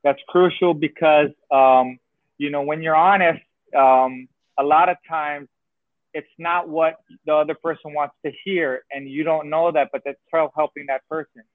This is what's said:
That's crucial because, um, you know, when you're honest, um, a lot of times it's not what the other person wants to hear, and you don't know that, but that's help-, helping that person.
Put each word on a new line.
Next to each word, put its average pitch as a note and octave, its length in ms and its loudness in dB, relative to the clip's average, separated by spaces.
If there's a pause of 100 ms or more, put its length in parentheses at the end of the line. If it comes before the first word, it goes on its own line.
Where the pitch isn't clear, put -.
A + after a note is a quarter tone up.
That's C#3 240 0
crucial F3+ 460 2
because, D3+ 560 2 (200)
um, C3 480 4 (380)
you C#3+ 140 -6
know, C#3+ 120 -6
when D3+ 200 -6
you're D#3+ 140 0
honest, F3+ 440 2 (360)
um, C3 520 2 (300)
a C#3 60 -2
lot D#3 240 4
of F3+ 80 -2 (120)
times D3 400 -8 (680)
it's - 180 -18 (140)
not F3 180 0
what D#3+ 240 0 (340)
the D3+ 160 0
other D3+ 140 -4 (100)
person D#3+ 220 -8 (100)
wants C#3+ 160 -6 (100)
to D3+ 60 -6 (140)
hear, F3 260 -4 (220)
and C#3 240 -14
you D#3 140 -6
don't D#3 240 -2
know D#3+ 120 0 (100)
that, C#3+ 160 0
but C3+ 120 -10
that's C#3 140 -10 (140)
help-, D#3+ 240 -2
helping D3 360 -6
that C3 100 -8 (120)
person. C#3+ 280 -14 (120)